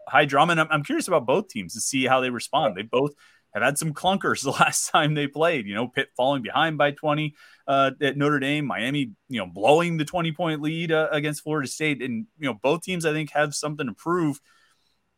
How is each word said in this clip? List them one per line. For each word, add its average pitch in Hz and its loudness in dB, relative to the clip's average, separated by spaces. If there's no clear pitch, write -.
high 143 6
drama. 143 4
And 160 2
I'm, 156 0
I'm 151 0
curious 294 -2
about 147 2
both 160 0
teams 92 -10
to 113 -8
see 131 0
how 131 4
they 127 0
respond. 120 -2
They 104 -4
both 135 0
have 104 -2
had 143 2
some 160 -2
clunkers 175 0
<laughs> - -6
the 139 -2
last - 0
time 156 4
they 147 0
played, 147 0
you 101 -6
know, 120 -2
Pitt 135 -4
falling 135 0
behind 151 -2
by 147 2
twenty, 147 -2
uh, 135 4
at 135 2
Notre 143 2
Dame, 143 0
Miami, 120 -2
you 120 -4
know, 95 -4
blowing 147 2
the 151 -2
twenty 165 -4
point 156 -4
lead, 160 -2
uh, 156 2
against 151 -2
Florida 151 -2
State. 147 -2
And, 117 -6
you 151 -6
know, 127 -2
both 143 0
teams, 175 -4
I 156 2
think, 156 -4
have 147 0
something 151 -6
to 104 -6
prove, 160 -2